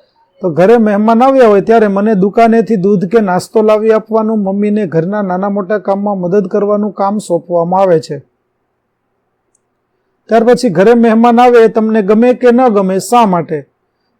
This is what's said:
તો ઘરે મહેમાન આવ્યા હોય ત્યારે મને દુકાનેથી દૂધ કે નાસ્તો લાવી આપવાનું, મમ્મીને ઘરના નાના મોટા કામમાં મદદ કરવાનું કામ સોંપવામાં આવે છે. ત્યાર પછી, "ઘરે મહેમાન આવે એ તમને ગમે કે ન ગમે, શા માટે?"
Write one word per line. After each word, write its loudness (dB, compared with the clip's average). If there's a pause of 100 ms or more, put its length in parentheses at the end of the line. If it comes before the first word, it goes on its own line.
(400)
તો -4
ઘરે 2
મહેમાન 2
આવ્યા 4
હોય 4
ત્યારે 2
મને -2
દુકાનેથી 0
દૂધ 0
કે 0
નાસ્તો -2
લાવી 0
આપવાનું, -2
મમ્મીને -4
ઘરના -4
નાના -4
મોટા -4
કામમાં -4
મદદ -2
કરવાનું -4
કામ -4
સોંપવામાં -4
આવે 2
છે. -12 (2000)
ત્યાર 0
પછી, 2
"ઘરે 2
મહેમાન 2
આવે 4
એ 6
તમને -2
ગમે 2
કે 0
ન 2
ગમે, 0
શા 0
માટે?" -4 (540)